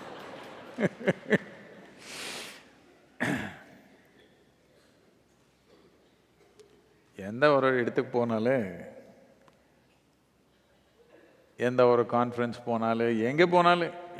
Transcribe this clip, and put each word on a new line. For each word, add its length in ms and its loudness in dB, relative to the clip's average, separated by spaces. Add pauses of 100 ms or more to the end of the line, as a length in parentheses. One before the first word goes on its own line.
(4000)
எந்த 280 0 (100)
ஒரு 120 4 (120)
இடத்துக்கு 380 -2
போனாலும், 500 0 (3000)
எந்த 140 2 (100)
ஒரு 120 6 (100)
கான்ஃபரன்ஸ் 540 0
போனாலும், 480 0 (140)
எங்க 140 2 (120)
போனாலும், 400 4 (240)